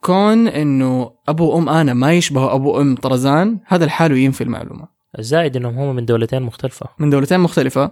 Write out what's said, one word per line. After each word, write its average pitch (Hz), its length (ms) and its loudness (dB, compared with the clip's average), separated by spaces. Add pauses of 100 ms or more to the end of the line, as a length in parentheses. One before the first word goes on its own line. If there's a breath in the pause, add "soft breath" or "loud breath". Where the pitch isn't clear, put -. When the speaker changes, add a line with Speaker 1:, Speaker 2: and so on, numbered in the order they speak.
Speaker 1:
كون 214 480 2
إنه 135 640 0 (180)
أبو 160 260 0
وأم 165 140 0
آنا 151 260 2
ما 135 180 2
يشبهوا 139 420 0
أبو 135 160 0
وأم 135 260 2
طرزان، 139 720 0
هذا 170 200 2
لحاله 151 300 0
ينفي 131 280 0
المعلومة. - 440 -10 (300)
Speaker 2:
الزائد 135 380 0
إنهم 123 220 -4
هم 135 180 -2
من 120 80 -4
دولتين 117 380 0
مختلفة. - 440 -8 (120)
Speaker 1:
من 147 120 0
دولتين 143 300 2
مختلفة. 147 520 0